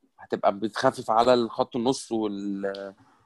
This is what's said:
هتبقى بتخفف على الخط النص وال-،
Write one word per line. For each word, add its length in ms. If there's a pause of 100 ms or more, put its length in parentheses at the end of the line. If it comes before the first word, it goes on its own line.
(200)
هتبقى 400
بتخفف 520
على 220
الخط 420
النص 360
وال-، 840 (320)